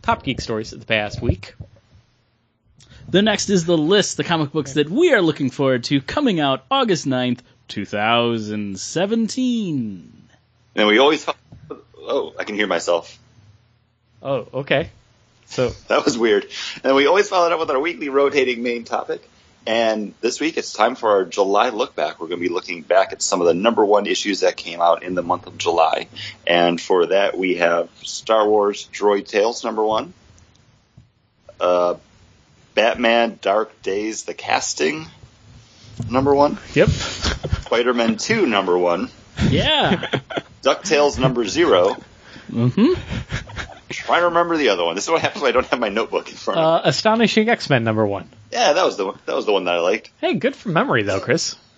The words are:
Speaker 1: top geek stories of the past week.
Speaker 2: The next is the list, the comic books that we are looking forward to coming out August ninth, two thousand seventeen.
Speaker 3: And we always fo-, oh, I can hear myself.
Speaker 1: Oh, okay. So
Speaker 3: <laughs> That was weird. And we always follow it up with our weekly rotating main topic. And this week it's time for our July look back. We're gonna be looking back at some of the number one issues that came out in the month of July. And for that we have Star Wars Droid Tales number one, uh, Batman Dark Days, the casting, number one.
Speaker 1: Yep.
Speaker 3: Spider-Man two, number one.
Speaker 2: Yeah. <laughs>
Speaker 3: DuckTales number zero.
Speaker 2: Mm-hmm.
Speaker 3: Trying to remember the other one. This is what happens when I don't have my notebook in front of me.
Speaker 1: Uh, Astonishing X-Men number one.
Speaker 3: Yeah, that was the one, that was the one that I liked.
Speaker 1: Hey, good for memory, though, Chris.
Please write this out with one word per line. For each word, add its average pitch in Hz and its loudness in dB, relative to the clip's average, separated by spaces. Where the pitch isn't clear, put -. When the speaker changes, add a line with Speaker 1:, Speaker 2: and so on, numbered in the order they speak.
Speaker 1:
top 226 -2
geek 120 -4
stories 110 -8
of - -16
the - -20
past 107 -2
week. - -4
Speaker 2:
The 185 2
next 208 0
is 185 2
the 170 2
list, 170 2
the 147 -2
comic 160 0
books 139 -4
that 147 2
we 302 4
are 202 4
looking 151 0
forward 131 0
to 180 0
coming 233 0
out 135 0
August 240 0
ninth, 127 -2
two 101 -8
thousand 107 0
seventeen. 196 -4
Speaker 3:
And 107 2
we 107 4
always 147 4
fo-, 156 -6
oh, 95 -6
I - -6
can 104 -8
hear 104 0
myself. 85 -2
Speaker 1:
Oh, 135 -4
okay. 139 -2
So 127 -2
Speaker 3:
<laughs> - -10
That - 2
was 127 0
weird. 107 2
And 135 2
we 139 4
always 202 4
follow 180 2
it 170 0
up 165 -2
with 156 -4
our 135 0
weekly 151 -4
rotating 131 2
main 120 -4
topic. - -8
And 110 0
this 120 -2
week 156 -2
it's - -6
time 117 2
for 113 0
our 98 4
July 101 2
look 120 -4
back. 80 -6
We're 82 -10
gonna 85 -6
be 87 -2
looking 87 -6
back 92 2
at - -12
some 92 -2
of 87 4
the 82 6
number 110 2
one 101 2
issues 92 -2
that 90 2
came 85 -10
out 85 2
in 90 -8
the 87 -4
month 87 -4
of 87 -20
July. 85 0
And 87 2
for 90 2
that 95 0
we 90 -2
have 85 0
Star 110 0
Wars 104 0
Droid 101 0
Tales 113 0
number 110 -2
one, 117 -4
uh, 90 2
Batman 117 2
Dark 104 0
Days, 104 -4
the 87 -10
casting, 151 -4
number 135 2
one. 143 4
Speaker 1:
Yep. 165 4
Speaker 3:
Spider-Man - 0
two, 208 0
number 95 2
one. 87 0
Speaker 2:
Yeah. 170 2
<laughs> - -20
Speaker 3:
DuckTales 147 2
number 123 0
zero. 101 2
Speaker 2:
Mm-hmm. 123 2
Speaker 3:
Trying 147 0
to 175 2
remember 170 2
the 143 2
other 90 2
one. 85 0
This 101 -4
is 160 -6
what 160 2
happens 135 -4
when 135 2
I 117 2
don't 123 2
have 131 -2
my 113 0
notebook 101 -2
in - -18
front 110 -2
of - 2
me. 165 2
Speaker 1:
Uh, - 4
Astonishing 220 2
X-Men 147 0
number 110 2
one. 98 -6
Speaker 3:
Yeah, 202 2
that 180 2
was 120 0
the 98 -2
one, - -8
that - -4
was 120 -2
the 110 0
one 92 0
that 87 0
I 87 0
liked. 95 -2
Speaker 1:
Hey, 339 -2
good 240 -2
for - -12
memory, 165 0
though, 98 -2
Chris. - -2